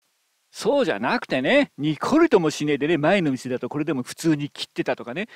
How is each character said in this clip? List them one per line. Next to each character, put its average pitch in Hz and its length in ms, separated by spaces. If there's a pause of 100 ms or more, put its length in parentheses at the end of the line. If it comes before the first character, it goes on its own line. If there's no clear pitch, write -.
(580)
そ 269 260
う - 20
じ 156 80
ゃ 101 60
な 156 200
く - 60
て 135 160
ね、 240 360
に 147 200
こ - 200
り 330 120
と 214 100
も 160 100
し - 160
ね 147 80
え 143 40
で 135 100
ね、 165 100
前 170 240
の 156 80
店 127 200
だ 123 100
と 123 80
こ 147 100
れ 151 60
で 151 80
も 131 120
普 - 120
通 160 200
に 147 140
切 - 140
っ - 40
て - 180
た 127 100
と - 80
か 117 100
ね、 185 220